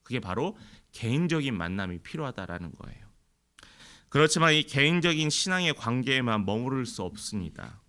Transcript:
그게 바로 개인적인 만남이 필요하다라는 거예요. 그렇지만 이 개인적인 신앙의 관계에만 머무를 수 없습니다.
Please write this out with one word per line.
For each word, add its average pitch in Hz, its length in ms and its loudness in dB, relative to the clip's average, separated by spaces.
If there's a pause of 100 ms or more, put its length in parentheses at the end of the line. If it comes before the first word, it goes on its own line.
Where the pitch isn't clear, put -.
그게 123 160 -4
바로 104 380 -4 (340)
개인적인 143 680 0
만남이 90 460 -4
필요하다라는 87 680 -8
거예요. - 340 -18 (1040)
그렇지만 156 440 6
이 151 100 4
개인적인 156 680 2
신앙의 180 440 0
관계에만 120 720 0
머무를 123 400 -2
수 - 160 -10
없습니다. - 880 -8